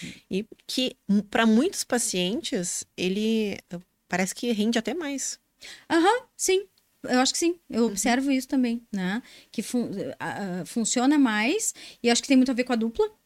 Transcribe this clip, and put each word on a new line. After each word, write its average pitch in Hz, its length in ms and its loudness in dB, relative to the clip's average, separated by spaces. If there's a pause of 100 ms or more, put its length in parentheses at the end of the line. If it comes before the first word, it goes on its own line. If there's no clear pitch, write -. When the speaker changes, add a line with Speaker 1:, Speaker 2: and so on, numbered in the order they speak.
(280)
Speaker 1:
E 190 160 -4 (220)
que, - 300 -4 (120)
m-, 202 140 4
pra 226 240 2
muitos 233 380 4
pacientes, 196 1000 -2 (120)
ele, 208 600 0 (140)
eh, 170 80 -10 (300)
parece 185 260 -2
que 240 160 -4
rende 220 280 0
até - 160 -2
mais. 285 440 -6 (500)
Speaker 2:
Aham, 370 340 4 (140)
sim. 381 280 0 (400)
Eu 254 160 2
acho 269 120 2
que - 60 -6
sim. 339 160 0 (160)
Eu 240 140 2
Speaker 1:
Uhum. 226 60 2
Speaker 2:
observo 254 420 0
isso 262 160 0
também, 240 340 0 (100)
né? 196 300 -2 (300)
Que 220 100 -6
fun-, 233 280 -4 (280)
a, 175 440 -6
a, - 40 -10
funciona 247 500 2
mais, 254 560 2 (300)
e 233 80 2
acho 233 100 2
que - 80 -6
tem 269 80 6
muito 254 140 6
a 262 40 -2
ver 247 100 0
com 254 80 -4
a 240 40 2
dupla 233 320 0 (180)